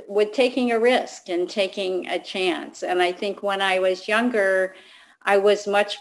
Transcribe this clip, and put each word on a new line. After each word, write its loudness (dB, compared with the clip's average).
with 0
taking 2
a 2
risk 0
and -2
taking -4
a -4
chance. -6
And 0
I 2
think -6
when -2
I 2
was 0
younger, 2
I 4
was 4
much 0